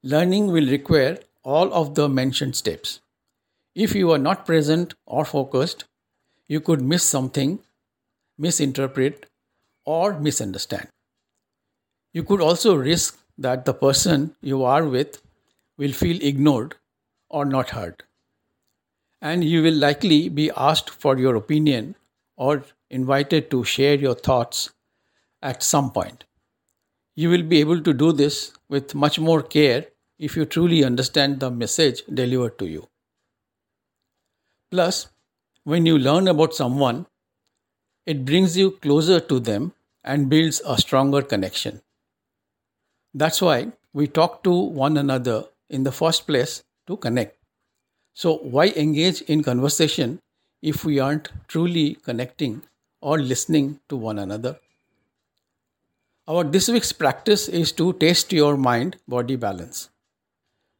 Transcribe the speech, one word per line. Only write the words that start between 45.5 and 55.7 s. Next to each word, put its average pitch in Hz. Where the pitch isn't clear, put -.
in 131
the 135
first -
place, -
to 185
connect. 117
So 160
why 143
engage 156
in 156
conversation 147
if 151
we 147
aren't 143
truly 165
connecting 123
or 151
listening 139
to 143
one 110
another? 107